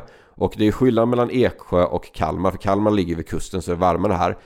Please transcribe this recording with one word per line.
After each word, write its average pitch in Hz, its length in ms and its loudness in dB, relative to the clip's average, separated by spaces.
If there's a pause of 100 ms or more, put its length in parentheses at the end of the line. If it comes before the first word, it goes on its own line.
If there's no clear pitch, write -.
(420)
Och 95 160 0
det 107 100 2
är 104 40 4
skillnad 117 360 2
mellan 120 240 0
Eksjö 101 520 0
och - 300 -4
Kalmar, 87 380 -2
för 95 60 -6
Kalmar 101 340 0
ligger 90 240 0
vid 82 120 -8
kusten 87 340 -6
så 90 100 -6
är 87 40 -4
det 85 60 -2
varmare 92 320 2
här. 87 320 -2